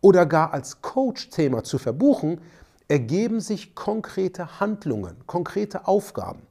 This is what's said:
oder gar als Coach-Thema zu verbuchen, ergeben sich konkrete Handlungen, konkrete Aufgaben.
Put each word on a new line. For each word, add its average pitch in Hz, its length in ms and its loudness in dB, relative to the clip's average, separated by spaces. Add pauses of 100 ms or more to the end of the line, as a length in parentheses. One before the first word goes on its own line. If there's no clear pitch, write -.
oder 180 260 8
gar 156 260 2
als - 300 -10
Coach-Thema 156 800 -2
zu - 160 -4
verbuchen, 170 600 0 (480)
ergeben 175 520 0
sich - 360 -8
konkrete 190 840 -6
Handlungen, 127 680 -4
konkrete 190 600 -6
Aufgaben. 185 640 -2